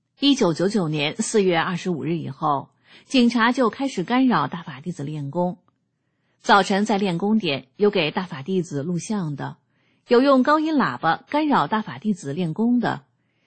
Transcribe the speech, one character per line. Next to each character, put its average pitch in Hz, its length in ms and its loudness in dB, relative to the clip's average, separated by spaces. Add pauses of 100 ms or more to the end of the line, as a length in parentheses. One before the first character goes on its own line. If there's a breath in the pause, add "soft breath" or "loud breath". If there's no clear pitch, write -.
(200)
一 277 140 4
九 180 200 2
九 170 140 0
九 202 200 0
年 151 300 -2
四 220 260 0
月 175 160 2
二 170 180 -2
十 185 140 -4
五 135 120 -4
日 165 140 -2
以 139 120 -8
后， 143 400 -4 (360 soft breath)
警 240 240 4
察 233 220 4
就 240 180 2
开 269 180 -4
始 196 160 -6
干 254 220 2
扰 175 220 2
大 170 160 -10
法 135 180 -14
弟 175 100 -8
子 147 120 -10
练 143 260 -8
功。 175 300 -4 (840)
早 202 220 6
晨 202 220 0
在 220 120 0
练 185 220 -2
功 208 180 0
点 156 380 -4
有 202 160 2
给 170 180 2
大 185 140 -4
法 151 180 -12
弟 185 220 -2
子 143 180 -6
录 175 160 -4
像 165 380 -4
的， 139 220 -10 (500)
有 240 140 6
用 269 200 6
高 294 180 2
音 311 160 -2
喇 156 220 0
叭 160 320 -2
干 302 180 -2
扰 180 200 2
大 214 140 -2
法 135 180 -12
弟 214 140 -2
子 143 200 -8
练 165 200 -2
功 240 260 0
的， 139 240 -2 (420)